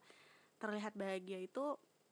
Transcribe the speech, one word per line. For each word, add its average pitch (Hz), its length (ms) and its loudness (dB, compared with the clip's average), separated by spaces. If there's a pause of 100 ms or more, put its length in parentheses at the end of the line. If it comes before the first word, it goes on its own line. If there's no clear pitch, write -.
(600)
terlihat 208 320 2
bahagia 190 480 0
itu 269 320 0 (380)